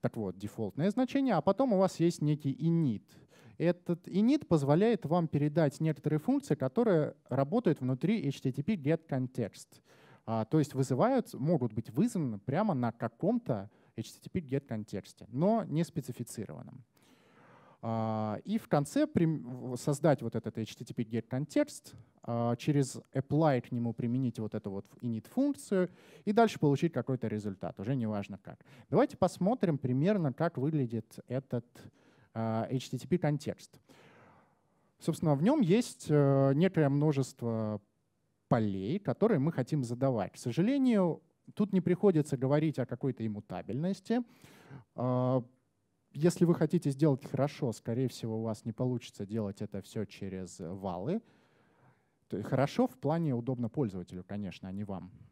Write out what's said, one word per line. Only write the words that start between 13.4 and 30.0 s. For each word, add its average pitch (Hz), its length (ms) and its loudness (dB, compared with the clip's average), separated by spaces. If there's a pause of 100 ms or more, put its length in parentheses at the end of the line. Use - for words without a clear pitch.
H - 180 -10
T - 80 -20
T - 100 -16
P 190 80 -2
GET 131 220 -4
контексте, 104 680 -10
но 180 360 0
не 151 180 -2
специфицированном. - 1000 -10 (1000)
А, 110 600 -2
и 214 140 -2
в - 100 -6
конце 165 380 2
прим-, 160 380 2
в-, 123 340 -8
создать 143 460 2
вот 117 120 -4
этот 110 220 -6
H 110 180 -6
T - 80 -14
T - 120 -14
P 123 80 -2
GET 110 240 -4
контекст, 156 680 -4 (300)
а, 120 320 0
через 139 440 0 (140)
apply 143 480 2
к - 100 -12
нему 120 220 -2
применить 120 460 -2
вот 107 160 -6
эту 104 160 -6
вот 98 160 -8 (140)
init 117 280 -6
функцию 240 640 -2 (340)
и 208 80 0
дальше 220 240 4
получить 147 340 2
какой-то 123 360 -4
результат, 104 520 -6
уже 113 160 -2
неважно 107 440 -4
как. - 260 -20 (240)
Давайте 220 260 2
посмотрим 180 640 0
примерно, 143 560 0